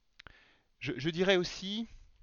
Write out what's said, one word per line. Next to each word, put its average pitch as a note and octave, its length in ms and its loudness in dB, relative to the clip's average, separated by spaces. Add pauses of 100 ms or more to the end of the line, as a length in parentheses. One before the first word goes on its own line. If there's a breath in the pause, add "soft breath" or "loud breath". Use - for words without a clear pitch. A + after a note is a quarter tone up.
(800 soft breath)
Je, B2 160 -4
je C3 140 -2
dirais F3+ 280 4
aussi, G3 500 -4 (360)